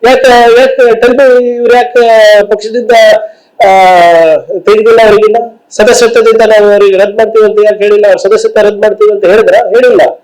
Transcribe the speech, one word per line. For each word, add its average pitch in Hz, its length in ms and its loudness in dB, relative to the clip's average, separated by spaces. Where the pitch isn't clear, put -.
ಯಾಕೆ, 240 560 2
ಯಾಕೆ 262 300 0
tell 247 180 0
me, 254 240 2
ಇವ್ರು 240 320 -2
ಯಾಕೆ 247 340 0
ಪಕ್ಷದಿಂದ, 214 460 -6
ಆ, - 20 2
ತೆಗೆದಿಲ್ಲ 214 680 -2
ಅವರಿಗಿನ್ನ? 214 480 -2
ಸದಸ್ಯತ್ವದಿಂದ 226 720 0
ನಾವು 214 280 2
ಅವರಿಗೆ 202 280 0
ರದ್ದು 202 180 -2
ಮಾಡ್ತೀವಿ 220 280 0
ಅಂತ 208 200 -2
ಯಾಕೆ 202 200 -2
ಹೇಳಿಲ್ಲ? 208 220 0
ಅವ್ರ 190 100 2
ಸದಸ್ಯತ್ವ 214 440 -2
ರದ್ದು 208 180 -2
ಮಾಡ್ತೀವಿ 214 340 0
ಅಂತ 196 120 -4
ಹೇಳಿದ್ರ? 185 300 0
ಹೇಳಿಲ್ಲ. 254 460 0